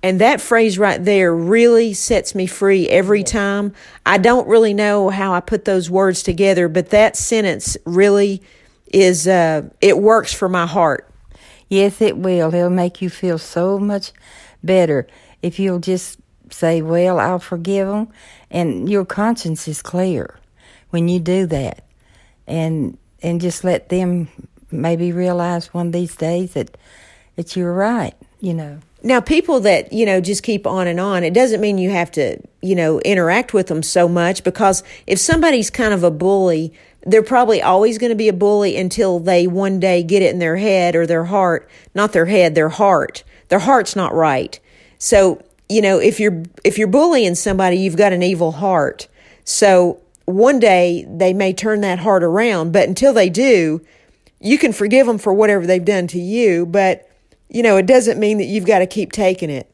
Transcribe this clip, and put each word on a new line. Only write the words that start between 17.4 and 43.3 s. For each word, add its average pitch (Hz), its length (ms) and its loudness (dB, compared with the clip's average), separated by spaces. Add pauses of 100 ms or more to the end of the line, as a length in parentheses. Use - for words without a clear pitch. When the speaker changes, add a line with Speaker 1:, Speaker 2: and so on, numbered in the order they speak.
Speaker 2:
'em," 208 200 -6 (420)
and 160 400 -4
your 202 160 0
conscience 202 600 -4
is 151 140 -10
clear 180 540 -4 (540)
when 170 180 -2
you 180 120 0
do 180 260 -2
that. 143 380 -6 (640)
And, 160 500 -4 (240)
and 170 180 -4
just 175 240 -6
let 180 240 -2
them 180 400 -2 (440)
maybe 170 420 -2
realize 175 600 -4
one 175 140 -4
of 170 60 -6
these 175 220 -6
days 175 380 -4
that, - 220 -8 (640)
that 170 180 -10
you're 175 180 -4
right, 202 420 -4 (260)
you 180 120 -4
know. 151 260 -10 (240)
Speaker 1:
Now, 247 180 2
people 311 400 0
that, 190 320 2
you 220 120 0
know, 190 140 2
just 185 240 -4
keep 208 240 -4
on 185 200 -4
and 170 120 -4
on, 185 240 -2
it 165 100 -2
doesn't 226 280 2
mean 208 160 -2
you 185 140 -2
have 175 200 -4
to, 127 260 -4 (240)
you 185 140 -2
know, 160 240 0
interact 185 540 0
with 196 140 0
them 160 140 -4
so 175 280 2
much, 175 340 -2
because 190 400 0 (240)
if 196 120 -2
somebody's 320 500 2
kind 214 240 -2
of 180 100 -2
a 175 80 4
bully, 170 600 0 (300)
they're 220 200 4
probably 226 380 2
always 214 360 2
gonna 233 180 -2
be 214 120 0
a 208 60 2
bully 202 440 0
until 185 420 -2
they 175 280 2
one 190 320 -2
day 180 240 2
get 190 180 2
it 180 100 4
in 180 80 -4
their 165 180 0
head 185 380 0
or 165 120 0
their 165 180 0
heart, 180 420 0 (280)
not 208 180 0
their 170 140 2
head, 180 260 2
their 156 160 2
heart. 185 540 0 (260)